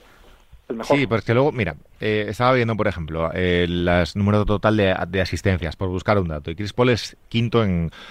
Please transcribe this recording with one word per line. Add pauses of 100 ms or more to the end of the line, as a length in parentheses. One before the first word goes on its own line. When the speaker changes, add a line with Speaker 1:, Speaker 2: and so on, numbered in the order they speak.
(680)
Speaker 1:
El
mejor.
Speaker 2:
Sí,
pero
es
que
luego,
mira, (260)
eh,
estaba
viendo,
por
ejemplo,
eh,
las
números
total
de, (120)
de
asistencias,
por
buscar
un
dato,
y
Chris
Paul
es (100)
quinto
en, (220)